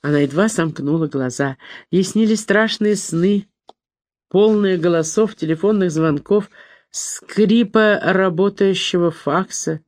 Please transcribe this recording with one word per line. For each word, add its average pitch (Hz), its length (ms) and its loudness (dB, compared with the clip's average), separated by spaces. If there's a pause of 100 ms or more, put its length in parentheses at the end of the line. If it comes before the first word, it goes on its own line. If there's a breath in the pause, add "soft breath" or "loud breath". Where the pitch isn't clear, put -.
она 147 180 0
едва 147 280 0
сомкнула 160 580 -2
глаза. 135 500 -4 (340 loud breath)
Ей 185 120 2
снились 214 380 0
страшные 208 560 0
сны, 196 520 -2 (800)
полные 202 480 2
голосов, 170 580 0
телефонных 180 560 0
звонков, 160 600 0 (400 loud breath)
скрипа 214 1120 0
работающего 185 1080 0
факса. 160 760 -6